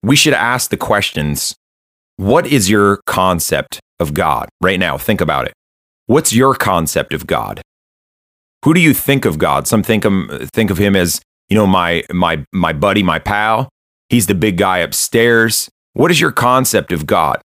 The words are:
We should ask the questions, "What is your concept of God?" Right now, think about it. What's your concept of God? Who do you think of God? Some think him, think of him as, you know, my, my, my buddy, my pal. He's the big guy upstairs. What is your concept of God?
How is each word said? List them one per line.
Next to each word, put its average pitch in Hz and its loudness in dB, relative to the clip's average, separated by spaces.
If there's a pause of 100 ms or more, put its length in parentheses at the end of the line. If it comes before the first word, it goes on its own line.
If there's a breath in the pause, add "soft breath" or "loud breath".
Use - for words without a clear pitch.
We 127 2
should 151 2
ask 120 -2
the 98 -4
questions, 76 -4 (600)
"What 110 0
is 117 0
your 101 4
concept 87 -2 (200)
of 73 -4
God?" 76 -2 (140)
Right 92 0
now, 80 -2
think 101 -2
about 73 -2
it. - -10 (540)
What's 127 2
your 127 4
concept 82 -2
of 71 -8
God? 50 -4 (1040)
Who 156 4
do 180 4
you 160 4
think 139 0
of 80 0
God? 71 0
Some 107 0
think 110 0
him, 95 -2
think 110 0
of 92 -2
him 98 2
as, 87 0 (280)
you 101 0
know, 107 4
my, 87 0 (100)
my, 82 -2
my 87 -2
buddy, 98 2
my 82 0
pal. 110 -2 (400)
He's 120 2
the 101 0
big 92 0
guy 92 2
upstairs. 113 0 (240)
What 160 2
is - 2
your 160 0
concept 123 0
of 78 -4
God? 80 0